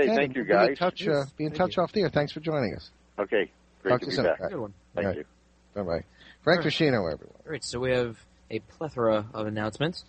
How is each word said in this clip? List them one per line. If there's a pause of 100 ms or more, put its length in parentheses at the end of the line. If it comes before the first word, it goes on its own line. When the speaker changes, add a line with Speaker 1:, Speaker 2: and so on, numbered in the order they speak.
Speaker 1:
weekend,
Speaker 2:
thank
Speaker 1:
and
Speaker 2:
you,
Speaker 1:
we'll
be
in
Speaker 2:
guys.
Speaker 1:
touch,
uh,
Speaker 3:
Yes,
Speaker 1:
be
in
Speaker 3:
thank
Speaker 1:
touch
Speaker 3:
you.
Speaker 1:
off
the
air.
Thanks
for
joining
us. (280)
Speaker 2:
Okay, (320)
great
Speaker 1:
Talk
Speaker 2:
to
Speaker 1:
to
Speaker 2:
be
Speaker 1:
you
soon.
Speaker 2:
back.
Speaker 1:
All
right.
Speaker 3:
Have
a
good
one. (200)
Speaker 2:
Thank
Speaker 1:
All
right.
Speaker 2:
you. (500)
Speaker 1:
Bye-bye. (380)
Frank
Speaker 3:
All
right.
Speaker 1:
Trishino,
everyone. (120)
Speaker 3:
All
right,
so
we
have (340)
a
plethora
of
announcements.